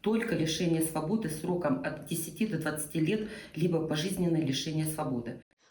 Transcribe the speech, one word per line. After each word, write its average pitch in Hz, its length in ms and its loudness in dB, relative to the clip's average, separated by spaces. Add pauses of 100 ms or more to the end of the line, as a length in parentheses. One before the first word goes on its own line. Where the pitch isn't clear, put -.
только 220 340 2
лишение 160 480 2
свободы 160 460 0
сроком 156 560 0
от - 220 -6
десяти - 400 -2
до 165 120 0
двадцати 151 420 -4
лет, 214 280 2 (260)
либо 160 320 2
пожизненное 165 560 2
лишение 156 440 0
свободы. 135 560 -4 (280)